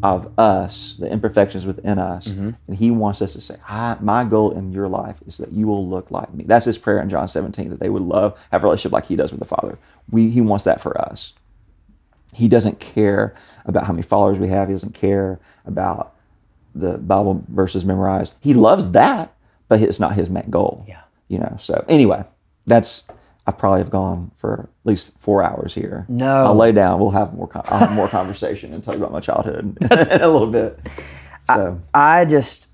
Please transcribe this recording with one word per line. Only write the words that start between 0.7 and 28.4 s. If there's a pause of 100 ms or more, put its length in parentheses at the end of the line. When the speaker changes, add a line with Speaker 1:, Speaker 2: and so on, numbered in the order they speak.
Speaker 1:
the
imperfections
within
us.
Speaker 2:
Mm-hmm. (160)
Speaker 1:
And
he
wants
us
to
say, (120)
"I,
my
goal
in
your
life
is
that
you
will
look
like
me."
That's
his
prayer
in
John
seventeen,
that
they
would
love, (140)
have
a
relationship
like
he
does
with
the
Father. (320)
We,
he
wants
that
for
us. (1000)
He
doesn't
care (300)
about
how
many
followers
we
have.
He
doesn't
care (260)
about (600)
the
Bible
verses
memorized.
He
loves
that, (340)
but
it's
not
his
main
goal.
Speaker 2:
Yeah. (260)
Speaker 1:
You
know,
so
anyway, (420)
that's, (420)
I
probably
have
gone
for
at
least
four
hours
here.
Speaker 2:
No.
Speaker 1:
I'll
lay
down.
We'll
have
more
con-,
I'll
have
more
conversation